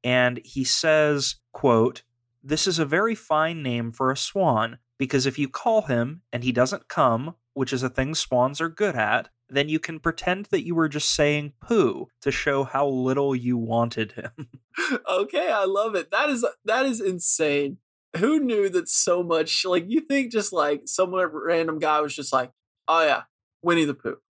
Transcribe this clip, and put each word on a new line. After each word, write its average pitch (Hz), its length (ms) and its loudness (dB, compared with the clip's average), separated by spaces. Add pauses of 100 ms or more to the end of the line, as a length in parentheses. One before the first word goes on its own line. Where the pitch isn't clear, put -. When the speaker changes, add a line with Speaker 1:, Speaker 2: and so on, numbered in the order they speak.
Speaker 1:
And 123 400 2
he - 180 -8
says, 151 720 2 (180)
quote, 117 500 4 (420)
"This 151 240 0
is 165 100 0
a 156 80 2
very 202 300 0
fine 160 460 -2
name 120 280 -4
for 131 220 0
a 135 40 -2
swan, 117 640 0 (200)
because 131 280 0
if 131 100 -2
you 139 120 -2
call 220 340 0
him 135 400 -2 (100)
and 120 120 -6
he 127 80 0
doesn't 131 360 0
come, 135 460 0 (200)
which 135 180 -2
is 123 100 -2
a 131 60 -2
thing 135 260 -2
swans 131 460 0
are 165 80 -2
good 180 260 -2
at, 113 360 0 (200)
then 143 180 0
you 156 120 0
can 160 180 -10
pretend 185 520 -4
that 175 140 0
you 170 100 -4
were 165 140 2
just 147 260 -2
saying 147 460 0
pooh 143 460 2 (140)
to 139 100 -2
show 139 320 0
how 139 240 0
little 135 480 0
you 123 240 -2
wanted 113 540 -2
him." - 180 -12 (120)
<laughs> - 160 -18 (520)
Speaker 2:
Okay, 214 400 0
I 208 140 0
love 202 320 0
it. 175 160 -4
That 269 180 2
is, 240 160 0 (180)
that 247 220 2
is 233 140 -2
insane. 156 800 0 (400)
Who 285 200 2
knew 220 300 0
that 175 200 -2
so 180 360 2
much, 165 400 0
like, 180 240 0
you 277 120 2
think 277 300 -2
just, 214 220 -2
like, 147 320 0
some 185 280 0
random 165 680 0
guy 151 200 2
was 147 140 -4
just 143 180 -6
like, 127 200 0 (340)
"Oh 160 180 4
yeah, 143 180 2 (380)
Winnie 170 240 2
the 143 100 -2
Pooh." - 240 -8 (120)